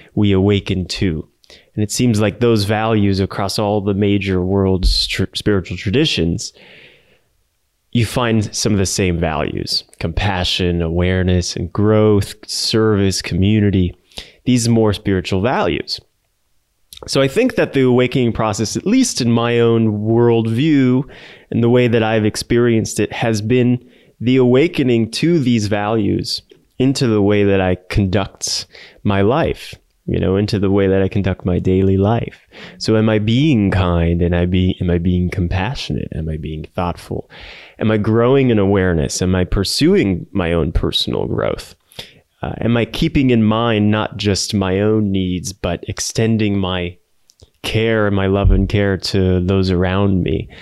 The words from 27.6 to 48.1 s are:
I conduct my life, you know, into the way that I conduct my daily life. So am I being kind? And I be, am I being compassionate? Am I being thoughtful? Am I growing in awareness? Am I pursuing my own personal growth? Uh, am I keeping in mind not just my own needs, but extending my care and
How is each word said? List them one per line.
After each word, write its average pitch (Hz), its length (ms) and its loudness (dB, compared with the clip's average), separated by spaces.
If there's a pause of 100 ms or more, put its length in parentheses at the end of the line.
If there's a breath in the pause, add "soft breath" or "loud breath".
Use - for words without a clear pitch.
I 92 140 0 (140)
conduct - 760 -2 (380 loud breath)
my 98 180 0
life, 110 540 -2 (300)
you 87 140 -4
know, 92 180 0
into 104 200 -2
the 95 140 0
way 98 160 2
that 95 140 2
I 95 80 0
conduct 95 360 -4
my 92 140 0
daily 95 380 2
life. 101 420 -2 (380 loud breath)
So - 180 0
am 110 140 2
I 110 100 2
being 113 520 2
kind? 85 500 0
And 87 120 2
I 87 120 0
be, 92 340 0
am 90 100 -2
I 87 100 0
being 90 300 0
compassionate? 92 840 -4
Am 80 140 -6
I 78 80 -6
being 78 280 -10 (100)
thoughtful? - 540 -8 (480 loud breath)
Am 107 140 0
I 110 60 2
growing 120 540 2
in 110 60 4
awareness? 92 640 2
Am 92 140 2
I 90 80 0
pursuing 104 880 0
my 85 220 -2
own 82 180 0
personal - 560 -2
growth? - 480 -4 (640 loud breath)
Uh, - 200 -6
am 120 160 0
I 117 80 0
keeping 135 460 0
in 113 120 4
mind 107 480 2
not 107 240 -2
just 101 380 -2
my 95 260 0
own 107 320 0
needs, 92 400 -4
but 87 380 -6
extending 110 680 -2
my 90 400 -4 (640)
care 110 440 0
and 101 80 0